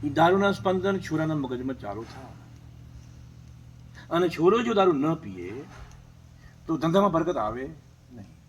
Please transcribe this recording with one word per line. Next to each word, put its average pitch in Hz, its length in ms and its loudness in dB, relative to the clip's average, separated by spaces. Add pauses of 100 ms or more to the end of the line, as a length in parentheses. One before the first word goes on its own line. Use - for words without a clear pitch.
ઈ 147 60 -2
દારૂના 185 420 4
સ્પંદન 190 480 0
છોરાના 156 360 -2
મગજમાં 127 440 -4
ચાલુ 104 240 -8
થાય. - 300 -16 (1800)
અને 170 200 2
છોરો 202 340 4
જો 233 100 0
દારૂ 190 180 6
ન 151 240 2
પીએ 98 480 -10 (1040)
તો 160 100 -2
ધંધામાં 170 340 4
બરકત 165 260 0
આવે 117 320 -4 (420)
નહીં. 113 240 -18 (140)